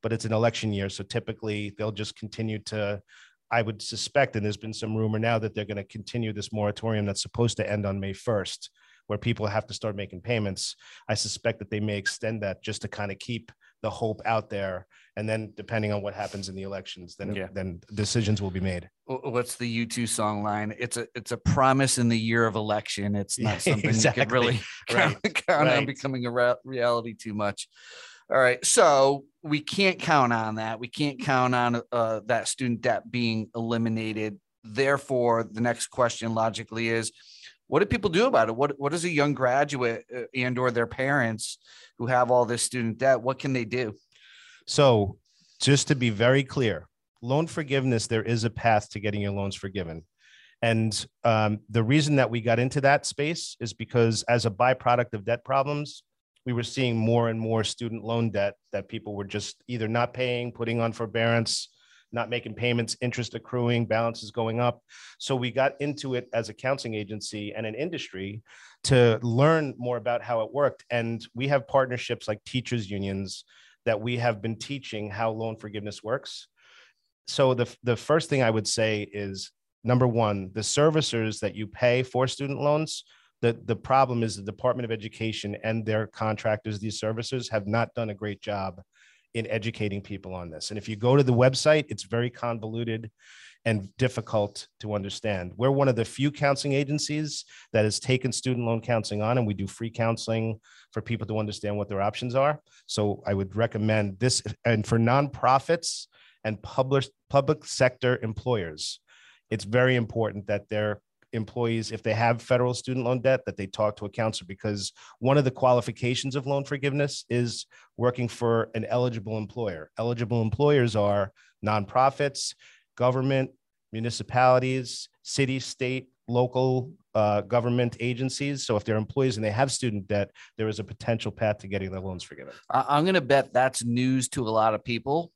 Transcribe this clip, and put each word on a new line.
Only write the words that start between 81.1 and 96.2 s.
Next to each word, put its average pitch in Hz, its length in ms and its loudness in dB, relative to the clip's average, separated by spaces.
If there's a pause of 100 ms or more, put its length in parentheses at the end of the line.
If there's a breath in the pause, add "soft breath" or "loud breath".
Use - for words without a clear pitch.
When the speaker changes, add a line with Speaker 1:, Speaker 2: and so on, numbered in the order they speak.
Speaker 1:
that 95 160 -4
you 104 120 -6
pay 123 360 4
for 127 240 0
student 135 340 -6
loans, 151 420 0 (380 soft breath)
the, 117 240 2
the 107 100 0
problem 123 480 2
is 101 140 -4
the 101 60 -12
Department 120 420 -2
of 113 60 -4
Education 107 720 -6
and 110 220 -2
their 107 220 0
contractors, 107 720 -2
these 104 200 -6
servicers, 117 520 -4
have 104 160 -2
not 113 260 0
done 113 160 -4
a 104 60 -8
great 101 260 -8
job 95 400 -6 (540 soft breath)
in 113 120 -2
educating 107 540 -4
people 95 320 -12
on 87 160 -10
this. 78 220 -12
And 107 60 -8
if 101 100 -10
you 110 80 -6
go 123 220 6
to 143 40 8
the 127 120 4
website, 135 560 4
it's - 140 -8
very 120 260 -2
convoluted 113 800 -6 (540 loud breath)
and 107 320 0
difficult 110 720 -2 (120)
to 104 140 -6
understand. 98 640 -4
We're 127 140 2
one 139 180 4
of 117 80 2
the 113 80 0
few 143 260 -2